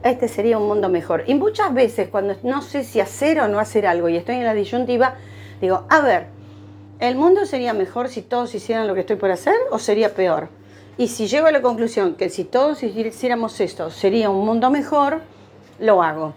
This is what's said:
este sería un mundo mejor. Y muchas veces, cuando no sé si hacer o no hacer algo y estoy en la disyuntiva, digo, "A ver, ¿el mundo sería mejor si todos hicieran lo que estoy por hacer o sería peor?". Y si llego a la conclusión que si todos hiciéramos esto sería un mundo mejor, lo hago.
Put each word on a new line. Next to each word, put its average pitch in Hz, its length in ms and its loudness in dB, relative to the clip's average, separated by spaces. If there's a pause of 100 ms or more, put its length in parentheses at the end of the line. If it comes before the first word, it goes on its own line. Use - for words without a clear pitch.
este 247 240 0
sería 220 300 0
un 208 100 0
mundo 202 220 0
mejor. 170 380 0
Y 269 80 2
muchas 403 380 0
veces, 233 360 2
cuando 196 320 -2
no 254 220 -4
sé 285 200 -6
si - 160 -2
hacer 294 400 0
o 233 80 2
no 208 120 0
hacer 208 260 0
algo 170 240 2
y 170 80 0
estoy 233 180 -4
en 247 100 -4
la 220 100 0
disyuntiva, 240 600 0 (460)
digo, 254 280 0
"A 311 120 6
ver, 208 240 2 (760)
¿el 247 160 0
mundo 370 300 4
sería 247 280 -2
mejor 240 360 -2
si 226 140 -10
todos 240 320 -4
hicieran 220 320 -2
lo 190 80 -2
que 185 60 0
estoy 202 160 0
por 196 120 2
hacer 185 260 2 (140)
o - 80 -2
sería 208 380 2
peor?". 165 340 0 (480)
Y 240 120 0
si 220 180 -4
llego 294 180 2
a 311 60 8
la 285 100 2
conclusión 226 540 0
que 185 140 -4
si 175 160 -6
todos 285 360 0
hiciéramos 226 800 -4
esto 180 320 -4
sería 208 400 2
un 196 120 0
mundo 226 280 2
mejor, 285 500 0 (580)
lo 196 220 4
hago. 156 360 -2